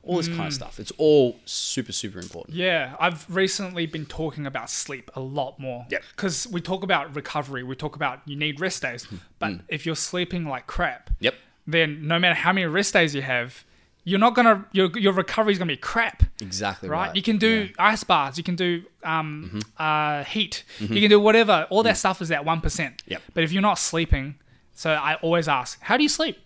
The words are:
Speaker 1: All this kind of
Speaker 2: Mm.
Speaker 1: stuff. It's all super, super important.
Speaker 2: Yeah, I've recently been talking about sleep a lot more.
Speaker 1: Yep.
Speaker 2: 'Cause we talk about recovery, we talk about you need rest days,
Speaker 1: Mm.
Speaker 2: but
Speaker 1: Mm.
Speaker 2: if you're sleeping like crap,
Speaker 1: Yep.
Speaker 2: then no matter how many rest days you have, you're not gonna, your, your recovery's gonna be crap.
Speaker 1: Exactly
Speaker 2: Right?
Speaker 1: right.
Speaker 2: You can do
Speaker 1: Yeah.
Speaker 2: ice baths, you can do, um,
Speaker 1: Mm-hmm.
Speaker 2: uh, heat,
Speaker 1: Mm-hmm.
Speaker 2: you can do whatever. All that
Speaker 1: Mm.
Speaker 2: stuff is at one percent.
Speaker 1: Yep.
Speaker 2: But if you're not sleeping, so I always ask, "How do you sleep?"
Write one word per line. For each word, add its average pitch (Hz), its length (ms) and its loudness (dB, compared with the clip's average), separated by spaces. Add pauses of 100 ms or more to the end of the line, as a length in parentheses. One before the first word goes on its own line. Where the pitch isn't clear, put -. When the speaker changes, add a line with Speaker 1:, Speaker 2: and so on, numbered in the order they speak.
Speaker 1:
All 175 120 -2
this 165 100 0
kind 170 140 -4
of 160 80 -4
Speaker 2:
Mm. 147 40 -6
Speaker 1:
stuff. - 280 -10
It's 107 180 -10
all 147 460 6
super, - 480 -6
super 95 260 -8
important. 90 380 -12
Speaker 2:
Yeah, 165 420 0
I've 170 340 0
recently 185 540 -2
been 156 180 -8
talking 151 440 -6
about 120 200 -8
sleep - 460 -8
a 135 60 -8
lot 135 400 -6
more. 123 300 -10
Speaker 1:
Yep. - 120 -4 (140)
Speaker 2:
'Cause - 320 -2
we 180 120 -4
talk - 220 -4
about 160 320 0
recovery, 139 480 -6
we 131 140 -8
talk 151 180 -8
about 139 320 -4
you 143 80 -10
need 147 240 -4
rest 175 240 -4
days, 120 240 -8
Speaker 1:
Mm. 92 140 -14 (180)
Speaker 2:
but 160 120 -4
Speaker 1:
Mm. 90 180 -8
Speaker 2:
if 151 180 -6
you're 160 80 -2
sleeping 175 540 -4
like 127 180 -8
crap, - 440 -4 (100)
Speaker 1:
Yep. - 160 2 (320)
Speaker 2:
then 156 400 2
no 165 100 2
matter 175 160 4
how 170 180 2
many 190 140 2
rest 180 280 0
days 160 200 4
you 135 80 -2
have, 123 400 -4 (400)
you're 190 160 0
not 226 160 4
gonna, 220 380 4
your, 185 260 4
your 196 140 4
recovery's 202 460 2
gonna 175 140 -2
be - 40 -4
crap. - 480 2 (160)
Speaker 1:
Exactly 98 480 -6
Speaker 2:
Right? 175 180 -2
Speaker 1:
right. 160 80 -8
Speaker 2:
You 196 80 0
can 214 160 2
do 220 320 2
Speaker 1:
Yeah. 196 220 2
Speaker 2:
ice 220 100 -2
baths, 143 340 2
you 165 60 -6
can 180 140 -2
do, 175 260 -2 (220)
um, 156 500 -4
Speaker 1:
Mm-hmm. 107 60 -4 (200)
Speaker 2:
uh, 151 440 0
heat, - 400 -4 (160)
Speaker 1:
Mm-hmm. 214 140 -4
Speaker 2:
you 202 60 4
can 208 100 6
do 208 100 10
whatever. 208 500 6
All 214 140 4
that 226 100 4
Speaker 1:
Mm. - 40 -2
Speaker 2:
stuff 190 220 0
is 165 120 -2
at 147 120 -2
one 160 160 0
percent. 151 460 -4
Speaker 1:
Yep. - 160 -10 (120)
Speaker 2:
But 165 100 2
if 156 80 -2
you're 190 100 2
not 202 160 2
sleeping, 147 560 0 (400)
so - 200 -4
I 151 280 0
always 165 240 2
ask, 135 360 0
"How 226 140 2
do 285 60 4
you 294 60 6
sleep?" - 380 -2